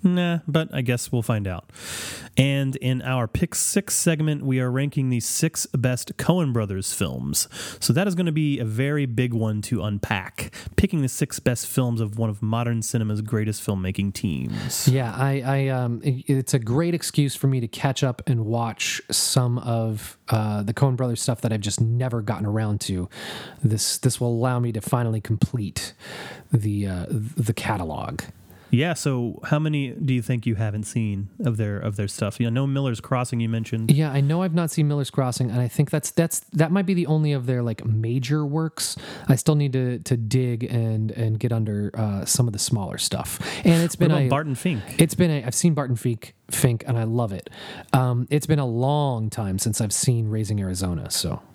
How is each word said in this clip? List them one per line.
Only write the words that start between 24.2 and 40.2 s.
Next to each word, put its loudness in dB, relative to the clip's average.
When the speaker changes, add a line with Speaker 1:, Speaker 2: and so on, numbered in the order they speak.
Speaker 2:
will 0
allow 2
me 0
to -4
finally 0
complete -2
the, 0
uh, -4
the -2
catalog. -4
Speaker 1:
Yeah, 4
so -2
how 2
many 0
do -2
you 2
think -2
you 0
haven't -2
seen -2
of 2
their, 0
of -4
their -2
stuff? -4
You 0
know, 2
Miller's 0
Crossing -2
you 0
mentioned. -2
Speaker 2:
Yeah, 4
I 2
know 2
I've 0
not 0
seen 2
Miller's 0
Crossing, 0
and 0
I 0
think 2
that's, -2
that's, 2
that 4
might 4
be 2
the 2
only 4
of 0
their, 2
like, -2
major 2
works. -2
I 8
still 4
need 2
to, 0
to 0
dig 0